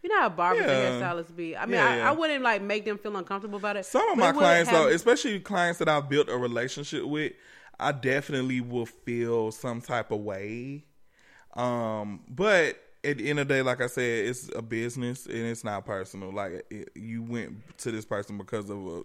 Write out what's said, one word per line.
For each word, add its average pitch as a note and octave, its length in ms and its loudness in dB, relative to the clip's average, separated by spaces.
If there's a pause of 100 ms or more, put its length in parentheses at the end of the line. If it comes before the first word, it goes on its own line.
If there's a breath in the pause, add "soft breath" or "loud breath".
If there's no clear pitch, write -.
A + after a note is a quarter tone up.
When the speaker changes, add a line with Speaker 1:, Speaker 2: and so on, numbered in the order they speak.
Speaker 1:
you F4 80 -8
know G#4 120 4
how A#3+ 80 4
barbers F3 360 2
and G3+ 60 4
Speaker 2:
Yeah. B2+ 300 2
Speaker 1:
hairstylists E3+ 340 -4
be. E3 220 -8
I - 80 -4
mean, A#3 100 0
Speaker 2:
Yeah, A3+ 140 6
Speaker 1:
I, - 80 2
Speaker 2:
yeah. F3+ 120 4
Speaker 1:
I - 40 6
wouldn't, D#4 280 0
like, A3+ 200 2
make G3+ 240 -2
them G#3+ 120 -2
feel G#3 200 -8
uncomfortable G3 400 -6
about G3+ 180 -4
it, F#3+ 100 -6
Speaker 2:
Some G4+ 220 2
of G4 100 2
Speaker 1:
but A3 40 4
Speaker 2:
my F3+ 80 8
Speaker 1:
it - 60 2
would C#4+ 40 0
Speaker 2:
clients, E3+ 300 8
Speaker 1:
have E3 140 8
Speaker 2:
though, C#3+ 40 6
especially G3+ 540 4
clients F3 380 0
that D#3+ 100 2
I've D3 180 2
built C#3+ 220 4
a B2 80 0
relationship B2 680 -2
with, D3 300 -4 (480 loud breath)
I D3 100 2
definitely C3 680 0
will A#2+ 240 -4
feel A#2 680 -2
some A#2+ 300 -8
type B2 300 -4
of G#2+ 100 -2
way. A2 640 -8 (680 soft breath)
Um, A2 760 -2
but F3 480 4 (260)
at C#3+ 140 0
the A2+ 120 -4
end D3 100 0
of C#3 80 0
the C#3 80 2
day, C3+ 60 4
like B2+ 200 0
I B2 60 0
said, A#2 400 0
it's B2 280 -6
a A2+ 60 -4
business A#2+ 640 -6
and - 100 -8
it's A#2 280 -4
not G#2 220 -6
personal. F#2+ 460 -8
Like, F#2+ 380 -6
it, G#2 260 -12
you A2+ 280 -8
went A2+ 560 -10
to A#2+ 120 -6
this G#2+ 140 -6
person G2+ 320 -6
because G2+ 320 -6
of G2+ 160 -8
a E2+ 180 -8